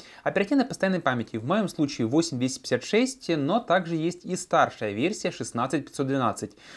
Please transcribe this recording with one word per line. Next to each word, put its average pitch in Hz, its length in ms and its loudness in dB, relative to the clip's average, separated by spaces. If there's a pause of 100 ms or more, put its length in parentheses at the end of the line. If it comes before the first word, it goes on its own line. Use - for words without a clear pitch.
(240)
Оперативной 196 400 2
постоянной 190 360 0
памяти 120 360 -2
в 110 80 -4
моем 185 240 2
случае 139 400 0
восемь 147 300 2
двести 127 200 0
пятьдесят - 240 0
шесть, 247 540 0
но 156 240 2
также 170 320 2
есть 165 320 -2
и 180 120 -4
старшая 120 560 0
версия 170 380 -2
шестнадцать 131 540 -2
пятьсот - 220 -4
двенадцать. 127 460 0 (240)